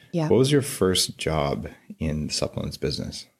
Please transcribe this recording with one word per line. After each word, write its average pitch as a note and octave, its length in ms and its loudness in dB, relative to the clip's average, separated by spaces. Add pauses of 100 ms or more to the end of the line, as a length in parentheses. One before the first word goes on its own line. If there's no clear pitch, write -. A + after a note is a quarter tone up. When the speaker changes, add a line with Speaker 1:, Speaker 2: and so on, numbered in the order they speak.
(140)
Speaker 1:
Yeah. D#3 160 0
Speaker 2:
What G2+ 80 8
was C3 140 4
your C#3+ 120 4
first - 560 0
job C#2+ 480 0 (320)
in D2+ 280 -2
the - 60 -6
supplements - 440 -4
business? - 500 -6 (120)